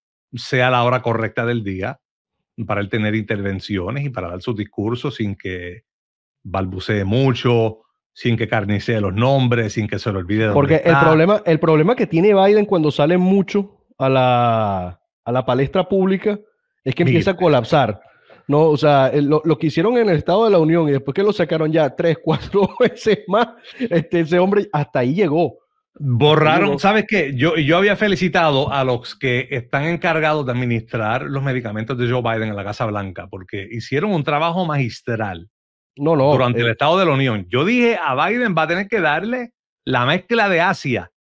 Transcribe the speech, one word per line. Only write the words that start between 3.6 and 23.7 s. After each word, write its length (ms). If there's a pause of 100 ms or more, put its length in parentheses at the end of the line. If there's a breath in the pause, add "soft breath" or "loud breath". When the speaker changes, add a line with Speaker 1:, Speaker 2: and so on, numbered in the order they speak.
Speaker 1:
y 60
para 180
dar 140
sus 120
discursos 640
sin 180
que 500 (600)
balbucee 600
mucho, 720 (340)
sin 240
que 120
carnicee 520
los 140
nombres, 580
sin 160
que 100
se 140
le 60
olvide 260
dónde 100
Speaker 2:
Porque 220
el 100
Speaker 1:
está. 140
Speaker 2:
problema, 460
el 120
problema 380
que 100
tiene 280
Biden 320
cuando 240
sale 280
mucho 680 (120)
a 100
la, 920 (240)
a 80
la 140
palestra 420
pública 500 (460)
es 100
que 80
empieza 300
Speaker 1:
Mira. 60
Speaker 2:
a 40
colapsar, 580 (460 soft breath)
¿no? 220
O 80
sea, 320
el, 180
lo, 180
lo 140
que 100
hicieron 300
en 120
el 60
Estado 280
de 60
la 80
Unión 300
y 40
después 220
que 80
lo 100
sacaron 400
ya 240
tres, 240
<laughs> 40
cuatro 440 (100)
veces 480
más, 220 (300 loud breath)